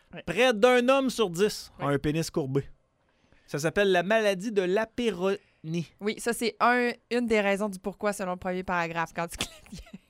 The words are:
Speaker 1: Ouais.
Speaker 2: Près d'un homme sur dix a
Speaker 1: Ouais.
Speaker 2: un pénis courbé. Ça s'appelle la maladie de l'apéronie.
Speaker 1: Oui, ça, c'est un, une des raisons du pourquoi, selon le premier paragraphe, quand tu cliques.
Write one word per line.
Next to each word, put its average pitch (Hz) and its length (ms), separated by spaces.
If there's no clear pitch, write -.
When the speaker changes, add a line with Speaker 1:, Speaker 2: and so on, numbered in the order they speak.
Speaker 1:
Ouais. 165 120
Speaker 2:
Près 233 280
d'un 247 340
homme 269 220
sur 214 220
dix 196 380
a 139 80
Speaker 1:
Ouais. 143 80
Speaker 2:
un - 20
pénis 151 320
courbé. 139 340
Ça 147 120
s'appelle 190 320
la 175 120
maladie 208 500
de 196 80
l'apéronie. 196 760
Speaker 1:
Oui, 214 180
ça, - 140
c'est 233 300
un, 240 300
une 240 160
des 214 140
raisons 196 260
du 190 100
pourquoi, 202 360
selon 190 200
le 180 40
premier 185 260
paragraphe, 170 500
quand 170 140
tu - 80
cliques. - 480